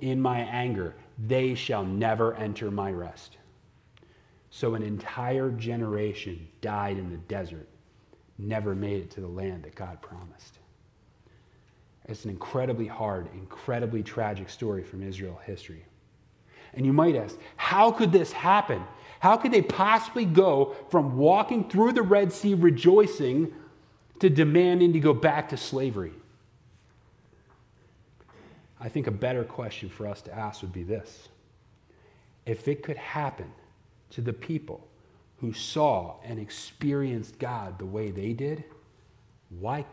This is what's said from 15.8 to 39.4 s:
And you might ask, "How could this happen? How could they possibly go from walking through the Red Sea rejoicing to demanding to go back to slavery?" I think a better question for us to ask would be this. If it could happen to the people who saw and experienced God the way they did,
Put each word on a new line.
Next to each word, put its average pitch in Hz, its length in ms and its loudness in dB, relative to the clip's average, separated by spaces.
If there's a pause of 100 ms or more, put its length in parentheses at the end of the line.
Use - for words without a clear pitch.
And 135 120 -2
you 135 80 4
might 156 220 4
ask, 107 220 -6 (200)
"How 214 340 6
could 226 200 2
this 170 200 6
happen? 165 520 2 (360)
How 202 180 6
could 233 140 2
they 220 100 8
possibly 220 640 2
go 160 500 6 (140)
from 139 280 2
walking 196 500 4
through 220 240 4
the 254 100 2
Red 196 300 6
Sea 202 220 0
rejoicing 165 1000 6 (640)
to 185 100 8
demanding 175 640 6
to 160 60 4
go 147 140 6
back 147 360 0
to 135 80 -6
slavery?" 107 560 -4 (2750)
I - 100 -10
think 143 180 -4
a 123 40 -4
better 120 320 -2
question 110 460 -12
for 104 180 -12
us 101 160 -10
to - 100 -18
ask 107 280 -10
would 92 100 -12
be 90 120 -10
this. - 460 -10 (1160)
If 113 220 -6
it 147 140 -2
could 156 160 -8
happen 139 540 -8 (600)
to 123 100 -10
the 120 120 -4
people - 540 -10 (500)
who 117 160 -8
saw 139 680 -2
and 117 160 -10
experienced 135 1000 -6
God 104 380 -8
the 95 80 -12
way 107 240 -6
they 98 240 -6
did, 147 300 -6 (840)